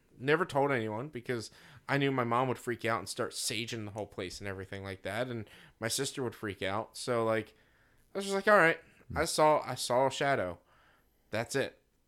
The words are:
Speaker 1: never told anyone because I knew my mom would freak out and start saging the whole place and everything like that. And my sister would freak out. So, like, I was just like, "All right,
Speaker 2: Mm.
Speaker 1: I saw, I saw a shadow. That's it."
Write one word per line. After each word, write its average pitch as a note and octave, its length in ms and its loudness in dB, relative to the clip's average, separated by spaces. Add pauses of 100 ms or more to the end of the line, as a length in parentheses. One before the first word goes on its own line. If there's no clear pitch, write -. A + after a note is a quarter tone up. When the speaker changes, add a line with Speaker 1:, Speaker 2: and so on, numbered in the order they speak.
(200)
Speaker 1:
never D#3 260 2
told C#3 260 2
anyone A2+ 380 -2
because A#2+ 420 -6 (380)
I C#3 80 2
knew C#3 140 4
my C3 120 2
mom A#2+ 240 2
would A#2+ 120 0
freak A2+ 260 -4
out A2+ 140 2
and F#2+ 100 -10
start - 240 -4
saging A2+ 520 -4
the G#2 60 -10
whole G#2 140 -6
place F#2+ 340 -8
and G2+ 80 -10
everything G2 360 -8
like G2 200 -8
that. A2 240 -2
And A#2 220 -8 (300)
my A2 100 -2
sister C3+ 340 -2
would A2+ 120 -4
freak G2+ 260 -6
out. G2 320 -2
So, A#2 320 -2
like, A2 280 0 (600)
I F#3+ 60 -6
was G3+ 60 -4
just G3 100 -2
like, G3 120 -2
"All G#3 100 8
right, D#3+ 200 6 (360)
Speaker 2:
Mm. C#3 80 -2
Speaker 1:
I D#3+ 40 0
saw, D3+ 400 6
I B2 100 -6
saw B2+ 320 4
a C3 40 -2
shadow. A#2+ 480 0 (720)
That's A2+ 240 -2
it." B2+ 220 -2 (300)